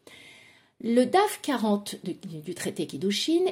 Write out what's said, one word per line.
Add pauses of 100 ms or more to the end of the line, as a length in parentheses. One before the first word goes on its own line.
(840)
Le
daf
quarante
du, (240)
du
traité
Kiddushin